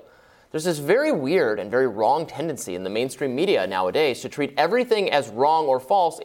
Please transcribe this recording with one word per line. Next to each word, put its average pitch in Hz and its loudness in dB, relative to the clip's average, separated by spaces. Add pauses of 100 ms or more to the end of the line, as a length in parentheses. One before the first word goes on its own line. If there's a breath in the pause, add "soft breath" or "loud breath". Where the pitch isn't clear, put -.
(500 soft breath)
There's 156 -6
this 165 0
very 240 2
weird 139 2
and 101 -6
very 127 2
wrong 117 2
tendency 139 -6
in 90 -6
the 92 -4
mainstream 123 -4
media 139 2
nowadays 98 0
to 117 -10
treat 139 -4
everything 208 0
as 135 0
wrong 147 2
or 127 2
false 175 0